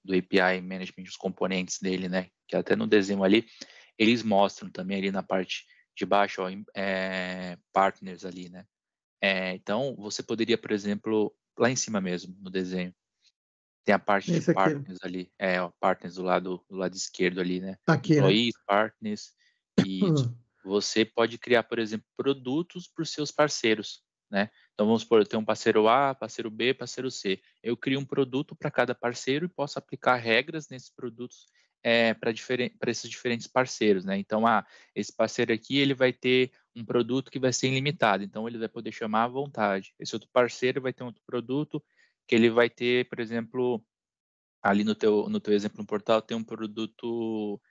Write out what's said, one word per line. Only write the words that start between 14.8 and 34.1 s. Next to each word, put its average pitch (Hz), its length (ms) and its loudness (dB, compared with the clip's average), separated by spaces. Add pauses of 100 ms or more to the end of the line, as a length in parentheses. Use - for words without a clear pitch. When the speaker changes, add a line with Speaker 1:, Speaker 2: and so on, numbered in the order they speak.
Speaker 1:
ali. 90 380 -8
É, 92 220 0
ó, 87 180 -4
partners 92 360 -2
do 92 80 -6
lado, 90 460 -2
do 98 60 -16
lado 92 200 -4
esquerdo 92 440 -2
ali, 90 200 -2
né? 95 180 -10 (100)
Speaker 2:
Aqui, 156 260 2
né? 147 60 6
Speaker 1:
Employees, 113 360 4 (100)
partners, 107 680 -2 (440)
Speaker 2:
<coughs> - 80 6
Speaker 1:
isso. 170 520 0 (260)
Você 101 420 0
pode 117 320 0
criar, 117 260 2
por 117 160 -6
exemplo, 110 260 -6 (100)
produtos 135 720 -4
pros - 240 -8
seus 147 200 -6
parceiros, 113 720 0 (260)
né? 104 200 0 (240)
Então, 104 120 0
vamos 110 180 2
supor, 113 180 6
eu 101 40 2
tenho 110 160 -4
um 107 40 -8
parceiro 107 420 2
A, 135 260 4
parceiro 113 380 -10
B, 113 220 0
parceiro 131 360 -8
C. 98 320 -4 (220)
Eu 123 140 -2
crio 135 220 -2
um 139 60 -8
produto 135 500 -2
pra 156 140 -6
cada 123 240 0
parceiro 131 520 -4
e 175 40 -8
posso 143 300 -8
aplicar - 380 0
regras 127 520 0
nesses 131 200 -16
produtos, 123 580 -14 (340)
é, 117 320 4
pra 113 200 -4
diferen-, 123 440 -4
pra 123 140 -2
esses 113 180 -8
diferentes 117 380 -6
parceiros, 107 560 2
né? 95 140 -2